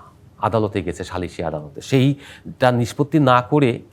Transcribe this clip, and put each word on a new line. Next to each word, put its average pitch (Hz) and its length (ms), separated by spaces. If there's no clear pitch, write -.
আদালতে 104 460
গেছে, 87 200
সালিসি 90 400
আদালতে। 76 380
সেইটা - 920
নিষ্পত্তি 123 480
না 127 220
করে 131 380